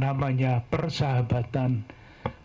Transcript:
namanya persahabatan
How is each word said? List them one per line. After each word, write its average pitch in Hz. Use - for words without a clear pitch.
namanya 131
persahabatan 127